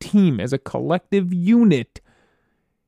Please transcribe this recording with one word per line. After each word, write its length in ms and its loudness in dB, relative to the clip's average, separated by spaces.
team, 400 0
as 100 -4
a 60 -4
collective 760 -4
unit, 680 0